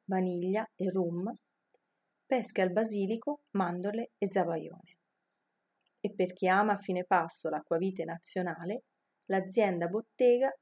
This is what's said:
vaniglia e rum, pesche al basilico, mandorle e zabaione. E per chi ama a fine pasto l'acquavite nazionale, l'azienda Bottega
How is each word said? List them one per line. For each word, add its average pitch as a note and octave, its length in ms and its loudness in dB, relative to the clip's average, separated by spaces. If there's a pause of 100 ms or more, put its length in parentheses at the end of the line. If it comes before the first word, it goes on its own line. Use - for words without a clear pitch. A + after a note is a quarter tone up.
vaniglia F#3 680 0
e F#3 160 0
rum, F3+ 400 -2 (920)
pesche - 360 0
al F#3 100 2
basilico, A3 680 -2 (100)
mandorle G3 680 -2
e G#3 120 -2
zabaione. E3+ 680 -4 (1000)
E F#3+ 140 -4
per F#3+ 200 0
chi F#3 140 -2
ama G3+ 260 4
a G3 40 0
fine F#3 280 -4
pasto E3 440 0
l'acquavite E3+ 540 -2
nazionale, E3+ 800 -6 (440)
l'azienda F#3+ 600 2
Bottega B3 760 2